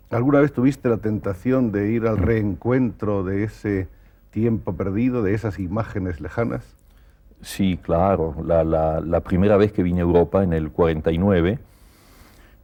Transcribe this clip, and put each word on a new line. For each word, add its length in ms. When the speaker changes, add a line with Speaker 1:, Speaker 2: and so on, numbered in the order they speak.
Speaker 1:
¿Alguna 300
vez 140
tuviste 340
la 100
tentación 720
de 220
ir 140
al 120
Speaker 2:
Mm. 60
Speaker 1:
reencuentro 1000
de 200
ese 440
tiempo 440
perdido, 480
de 120
esas 240
imágenes 640
lejanas? 540
Speaker 2:
Sí, 400
claro. 540
La, 180
la, 360
la 200
primera 380
vez 140
que 100
vine 180
a 20
Europa, 400
en 120
el 160
cuarenta 420
y 60
nueve, 400